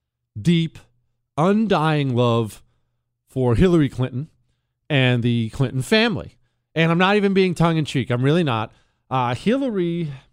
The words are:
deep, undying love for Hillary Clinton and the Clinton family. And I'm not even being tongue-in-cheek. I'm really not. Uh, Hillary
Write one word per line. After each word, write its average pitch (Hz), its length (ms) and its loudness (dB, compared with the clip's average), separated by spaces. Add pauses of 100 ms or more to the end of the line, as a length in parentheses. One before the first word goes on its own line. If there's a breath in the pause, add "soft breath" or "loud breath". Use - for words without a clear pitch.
(400)
deep, 165 380 0 (580)
undying 156 800 0
love 117 480 0 (640)
for 123 300 0
Hillary 170 320 4
Clinton 127 400 -6 (600)
and 127 340 2
the 120 260 0
Clinton 127 340 -4
family. 214 540 -2 (380)
And 165 180 2
I'm 170 60 0
not 190 180 2
even 202 180 0
being 185 200 2
tongue-in-cheek. 156 560 0
I'm 123 120 -2
really 156 220 2
not. 113 260 -4 (400)
Uh, 127 240 -2
Hillary 180 800 -4 (200 loud breath)